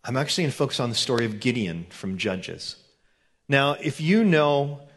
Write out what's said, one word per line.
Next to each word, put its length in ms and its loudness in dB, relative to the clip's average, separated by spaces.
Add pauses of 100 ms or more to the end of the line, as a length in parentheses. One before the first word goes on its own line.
I'm 140 -4
actually 280 0
gonna 80 0
focus 280 -2
on 80 0
the 80 -2
story 280 0
of 140 -4
Gideon 520 -2
from 260 -8
Judges. 600 -6 (720)
Now, 320 4
if 200 -4
you 240 4
know 560 2 (160)